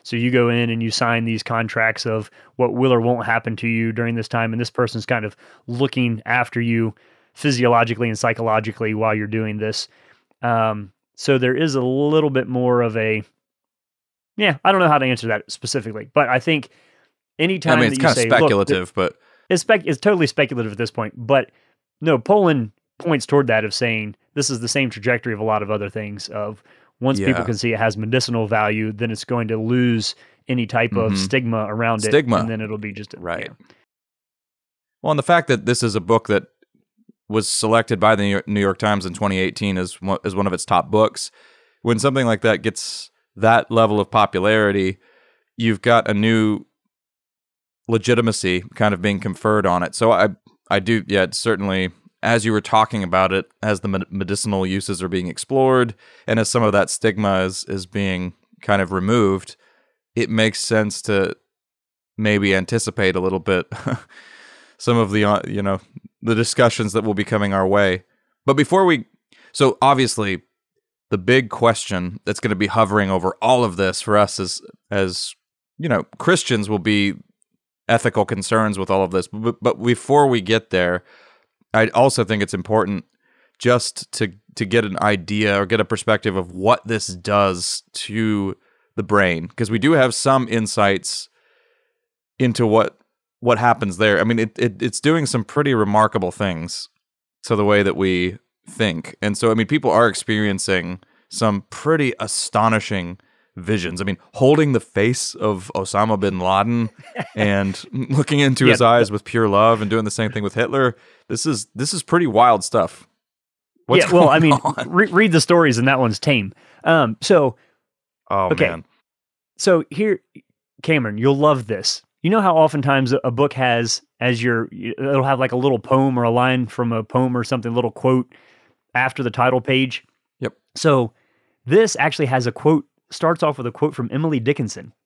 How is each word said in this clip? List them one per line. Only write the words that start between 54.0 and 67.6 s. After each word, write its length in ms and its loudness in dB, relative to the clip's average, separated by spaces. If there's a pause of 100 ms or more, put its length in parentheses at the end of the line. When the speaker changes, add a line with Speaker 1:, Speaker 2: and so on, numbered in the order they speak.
Speaker 2:
medicinal 560 -4
uses 360 -4
are 60 -4
being 200 -2
explored, 640 0 (320)
and 120 0
as 100 0
some 140 0
of 100 2
that 180 2
stigma 500 0
is, 240 -4
is 220 -8
being 480 -4 (260)
kind 220 0
of 100 -6
removed, 640 0 (580)
it 160 -2
makes 300 0
sense 420 -2
to 340 -2 (800)
maybe 380 2
anticipate 640 -2
a 40 -2
little 200 -2
bit 260 -2 (600)
<laughs> 520 -20
some 180 0
of 160 2
the, 120 2
uh, 240 2
you 140 -4
know, 180 -4 (420)
the 120 0
discussions 580 0
that 120 0
will 100 -2
be 100 -2
coming 300 -2
our 120 0